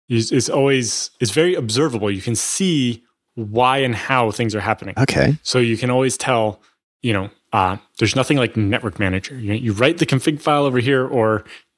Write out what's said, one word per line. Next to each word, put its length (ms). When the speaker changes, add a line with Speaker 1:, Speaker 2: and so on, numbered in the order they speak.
Speaker 1:
It's, 220
it's 180
always, 680
it's 120
very 240
observable. 560
You 100
can 140
see 680
why 440
and 160
how 360
things 220
are 60
happening. 380
Speaker 2:
Okay. 460
Speaker 1:
So 160
you 180
can 120
always 280
tell, 440
you 120
know, 160
uh, 240
there's 160
nothing 220
like 200
network 420
manager. 360
You, 180
you 200
write 260
the 60
config 360
file 240
over 140
here, 280
or 380